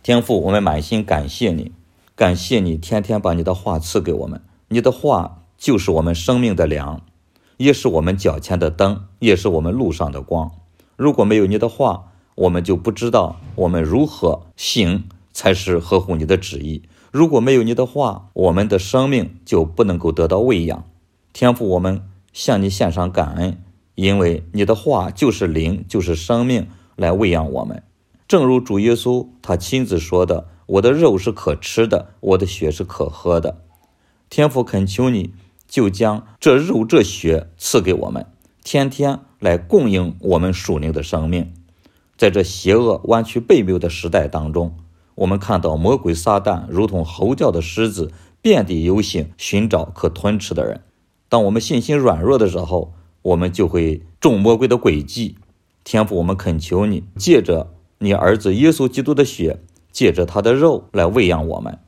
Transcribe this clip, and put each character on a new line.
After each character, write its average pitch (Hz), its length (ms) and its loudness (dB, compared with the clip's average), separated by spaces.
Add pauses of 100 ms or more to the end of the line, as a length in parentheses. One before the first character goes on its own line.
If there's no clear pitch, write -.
天 120 200 2
父， 107 220 0
我 92 60 0
们 104 140 2
满 78 180 0
心 107 220 -4
感 76 240 -2
谢 98 240 -2
你， 76 220 -6 (420)
感 90 180 2
谢 98 280 0
你 82 160 -2
天 104 260 -4
天 110 160 -2
把 92 140 0
你 85 100 -2
的 92 100 -2
话 90 240 -4
赐 87 220 -2
给 85 140 -2
我 - 120 -4
们， - 160 -12 (280)
你 113 100 0
的 131 140 2
话 113 500 -2 (140)
就 123 200 0
是 92 140 0
我 80 100 2
们 85 140 0
生 123 240 0
命 113 160 0
的 82 100 2
粮， 76 360 -6 (560)
也 135 160 4
是 - 160 0
我 80 120 0
们 90 140 0
脚 85 240 0
前 90 180 -4
的 82 140 0
灯， 98 320 -2 (160)
也 120 160 4
是 98 140 -2
我 80 100 0
们 85 140 -2
路 117 180 -2
上 76 180 -4
的 69 120 -10
光。 80 280 -4 (460)
如 143 160 2
果 113 140 2
没 107 100 4
有 104 100 4
你 104 120 0
的 117 100 0
话， 113 460 -2 (220)
我 92 140 2
们 87 140 0
就 90 140 0
不 87 160 -4
知 117 180 -4
道 87 300 0 (140)
我 92 120 0
们 85 160 0
如 110 220 2
何 85 380 -2 (120)
行 98 480 -2 (300)
才 98 200 0
是 92 240 0
合 90 220 0
乎 90 160 -4
你 78 100 -4
的 90 120 2
旨 - 220 -8
意。 76 240 -10 (280)
如 160 160 4
果 139 140 2
没 131 120 2
有 120 100 4
你 117 120 0
的 127 100 0
话， 120 480 -6
我 90 200 2
们 101 160 0
的 98 100 2
生 131 300 0
命 104 340 -2
就 82 220 0
不 82 180 -2
能 87 160 0
够 80 140 -2
得 82 160 0
到 92 100 2
喂 110 240 0
养。 - 220 -8 (480)
天 123 200 2
父， 120 140 -4
我 90 120 0
们 95 240 -2 (280)
向 107 300 -2
你 98 80 0
献 98 200 -2
上 90 220 -4
感 78 240 -2
恩， 90 260 -4 (340)
因 98 220 0
为 82 360 0
你 104 100 0
的 107 100 2
话 101 380 0
就 - 180 0
是 98 160 -2
灵， 80 440 -2
就 110 100 -2
是 87 160 -2
生 120 300 -2
命， 120 220 -2 (280)
来 87 160 0
喂 98 180 0
养 78 220 -2
我 62 140 -6
们。 - 180 -12 (420)
正 165 200 4
如 127 160 4
主 101 180 -2
耶 117 160 4
稣 123 320 -4 (140)
他 87 160 -2
亲 131 280 -2
自 95 140 -2
说 90 260 0
的 87 220 -4 (200)
，“我 98 140 2
的 123 120 4
肉 143 240 4
是 110 160 -2
可 - 220 -4
吃 - 300 -2
的， - 360 -2
我 95 160 2
的 95 80 0
血 78 260 -4
是 82 140 -6
可 - 240 -6
喝 85 300 0
的。” - 220 -6 (680)
天 147 200 2
父， 127 140 -2
恳 98 220 -2
求 123 240 0
你 95 240 -2 (340)
就 110 220 2
将 107 380 -2 (120)
这 135 160 6
肉 139 280 0
这 110 180 6
血 - 560 -2
赐 - 240 0
给 90 120 0
我 - 160 -4
们， - 180 -10 (360)
天 139 260 -2
天 139 320 -4 (180)
来 87 180 2
供 117 320 2
应 90 300 0
我 90 180 2
们 90 140 0
属 87 260 -4
灵 78 140 -4
的 73 100 -4
生 80 260 -4
命。 85 260 -4 (640)
在 107 120 4
这 92 140 2
邪 95 320 0
恶 117 300 2
弯 113 180 2
曲 117 160 -4
悖 117 240 4
谬 92 160 0
的 85 100 -2
时 85 200 -8
代 82 180 0
当 78 240 -4
中， 82 240 -4 (400)
我 95 100 -2
们 98 140 0
看 98 220 -2
到 78 160 -2
魔 104 200 2
鬼 87 160 -2
撒 101 260 0
旦 98 300 -2
如 98 160 0
同 92 200 -2
吼 92 280 -2
叫 131 160 0
的 85 120 -2
狮 107 280 -2
子， - 220 -6 (300)
遍 165 240 4
地 82 180 -4
游 92 180 2
行， 82 360 -4
寻 104 320 -2
找 80 160 0
可 - 240 -4
吞 104 280 -4
吃 95 160 -8
的 71 120 -2
人。 53 160 -8 (480)
当 117 140 4
我 98 80 2
们 113 100 0
信 123 180 -2
心 147 160 -2
软 110 260 2
弱 131 160 4
的 110 100 4
时 85 120 -2
候， 80 340 -4 (280)
我 90 140 2
们 87 160 -2
就 90 160 0
会 80 360 -2 (160)
中 123 200 4
魔 113 180 4
鬼 127 100 2
的 120 100 2
诡 76 260 0
计。 110 340 -10 (460)
天 107 220 0
父， 101 100 -6
我 87 80 0
们 92 120 0
恳 85 220 -4
求 90 300 -2
你， 95 160 -4 (140)
借 151 220 6
着 82 320 -2 (280)
你 98 140 2
儿 92 220 4
子 98 200 0
耶 151 160 6
稣 135 160 0
基 127 160 -4
督 147 100 0
的 143 100 4
血， 82 360 -2 (320)
借 90 200 2
着 87 140 0
他 101 160 -2
的 113 140 4
肉 143 360 2
来 90 140 2
喂 104 220 2
养 80 200 0
我 50 120 -6
们 - 180 -10 (100)